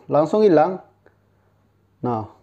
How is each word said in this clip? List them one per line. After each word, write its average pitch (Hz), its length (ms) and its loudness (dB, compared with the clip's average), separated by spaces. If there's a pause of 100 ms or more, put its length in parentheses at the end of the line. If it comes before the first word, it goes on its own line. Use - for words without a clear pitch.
langsung 160 400 0
hilang. 175 320 2 (1200)
Nah, 110 320 -8 (120)